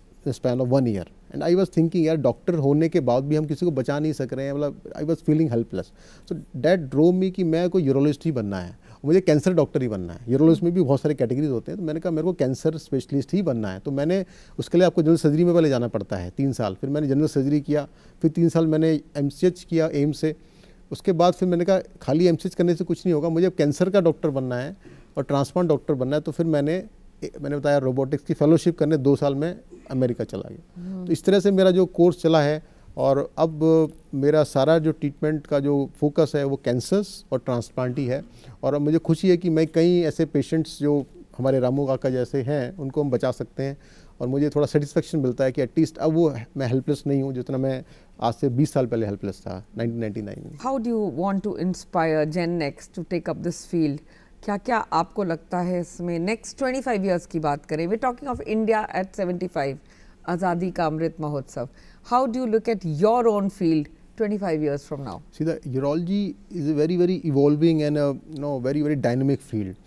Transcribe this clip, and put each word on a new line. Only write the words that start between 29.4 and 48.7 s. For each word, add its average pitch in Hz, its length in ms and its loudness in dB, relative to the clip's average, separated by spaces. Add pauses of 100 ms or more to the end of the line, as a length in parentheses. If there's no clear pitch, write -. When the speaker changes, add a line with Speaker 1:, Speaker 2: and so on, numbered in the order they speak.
Speaker 1:
अमेरिका 127 320 0
चला - 260 -8
गया। - 320 -18
Speaker 2:
हम्म। 185 240 -10
Speaker 1:
तो 175 60 -2
इस 156 120 -2
तरह 196 160 4
से 196 120 4
मेरा 190 200 6
जो 185 140 4
कोर्स 175 360 4
चला 160 200 4
है 151 220 0 (340)
और 135 400 2
अब 160 540 2 (220)
मेरा 147 300 4
सारा 143 360 2
जो 160 120 0
ट्रीटमेंट 151 560 -4
का 147 120 0
जो 139 360 0
फोकस 147 400 2
है, 143 80 0
वो 139 220 -2
कैंसर्स 135 680 -2
और 131 80 0
ट्रांसप्लांट 123 580 -4
ही 139 80 -2
है। 127 200 -4 (380)
और 135 100 0
अब 147 80 0
मुझे 151 160 2
खुशी 165 320 0
है 175 80 6
कि 170 120 -2
मैं 160 180 2
कई 170 340 4
ऐसे 160 240 0
पेशेंट्स 156 540 -2
जो 143 260 0 (320)
हमारे 131 220 2
रामू 131 260 0
काका 131 240 -2
जैसे 131 320 -2
हैं, 127 360 -4
उनको 139 260 -4
हम 143 60 -2
बचा 123 220 0
सकते - 320 -8
हैं 139 140 -6 (440)
और 123 60 -4
मुझे 139 220 0
थोड़ा 147 180 0
सेटिस्फेक्शन 151 520 -2
मिलता 127 240 0
है 131 80 0
कि 131 140 -2
at - 120 -4
least 160 200 0
अब 156 160 0
वो, 156 220 2 (220)
मैं 135 100 -2
हेल्पलेस 131 400 -2
नहीं 139 140 0
हूँ, 135 120 -4
जितना 127 240 -6
मैं 131 260 -4 (380)
आज 117 120 0
से 139 160 -2
बीस 131 220 2